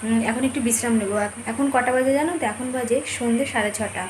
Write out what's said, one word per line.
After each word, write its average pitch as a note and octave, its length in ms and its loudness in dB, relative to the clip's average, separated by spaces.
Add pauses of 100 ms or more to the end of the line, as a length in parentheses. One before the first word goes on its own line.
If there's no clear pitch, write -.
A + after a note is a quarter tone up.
উম, A3+ 160 2 (100)
এখন A#3+ 200 0
একটু C#4+ 180 -4
বিশ্রাম A#3 340 0
নেবো। G3+ 140 -2 (120)
এখন, A3 140 -10 (100)
এখন B3+ 140 0 (100)
কটা B3+ 200 2
বাজে C4 220 4
জানো D4+ 220 2
তো? C#4 140 -2
এখন B3 220 -6
বাজে A#3+ 220 0 (200)
সন্ধে A#3+ 360 2
সাড়ে G#3 240 0
ছটা। G3+ 320 -4